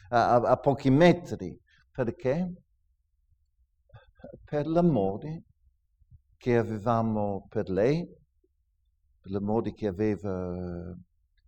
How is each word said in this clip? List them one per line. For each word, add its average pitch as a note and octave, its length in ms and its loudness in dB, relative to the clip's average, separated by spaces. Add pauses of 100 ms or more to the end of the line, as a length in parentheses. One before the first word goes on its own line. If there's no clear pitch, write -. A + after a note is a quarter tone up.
a, A#2 240 4
a, - 20 6 (140)
a B2+ 80 6
pochi C3 320 0
metri. D3 680 4 (320)
Perché? D3+ 680 -4 (1900)
Per D3 240 -6
l'amore D#3 800 0 (920)
che A#2+ 220 0
avevamo G#2+ 920 -2
per G2+ 220 -6
lei, C3 360 0 (1160)
per F#2+ 100 -16
l'amore G#2+ 400 -2
che G#2+ 160 -8
aveva F2+ 1080 -6 (540)